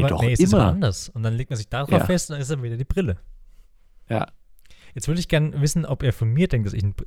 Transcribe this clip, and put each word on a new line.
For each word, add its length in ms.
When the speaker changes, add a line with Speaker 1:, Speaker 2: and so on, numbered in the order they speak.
Speaker 1:
aber, 60
Speaker 2:
doch, 120
Speaker 1:
nee, 120
es 60
ist 140
aber 100
Speaker 2:
immer. 80
Speaker 1:
anders. 380
Und 140
dann 120
legt 140
man 80
sich 120
darauf 220
Speaker 2:
Ja. 140
Speaker 1:
fest 240
und 60
dann 60
ist 100
dann 120
wieder 140
die 80
Brille. 320
Speaker 2:
Ja. 180
Speaker 1:
Jetzt 120
würde 120
ich 80
gern 340
wissen, 240
ob 160
er 120
von 160
mir 180
denkt, 180
dass 80
ich 100
ein, 120